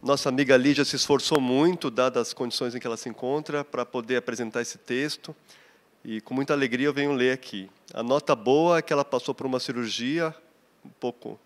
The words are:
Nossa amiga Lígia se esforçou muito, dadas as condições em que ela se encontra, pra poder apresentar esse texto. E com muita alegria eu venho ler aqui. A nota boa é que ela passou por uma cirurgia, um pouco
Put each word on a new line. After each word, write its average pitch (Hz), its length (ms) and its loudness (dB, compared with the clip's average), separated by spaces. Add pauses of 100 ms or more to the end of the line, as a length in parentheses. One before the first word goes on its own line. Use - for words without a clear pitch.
Nossa 139 280 0
amiga 131 260 6
Lígia 135 260 4
se - 140 -2
esforçou 147 420 2
muito, 139 520 2
dadas 120 380 0
as - 40 -10
condições 120 420 -4
em 127 40 -8
que 120 80 -10
ela 117 100 -4
se - 140 -12
encontra, 143 520 -4
pra 123 220 -6
poder 120 320 -2
apresentar 120 460 -4
esse - 160 -10
texto. 143 580 -6 (680)
E 110 200 -8
com - 100 -12
muita 139 220 0
alegria 131 320 0
eu 147 80 2
venho 143 180 0
ler 127 200 4
aqui. 101 360 -10 (240)
A - 100 -6
nota 139 320 2
boa 147 440 4
é 160 40 0
que 160 120 -2
ela 143 100 2
passou 131 300 -4
por 143 100 -12
uma 131 160 -2
cirurgia, 123 760 -4 (480)
um - 60 -20 (100)
pouco 107 480 -8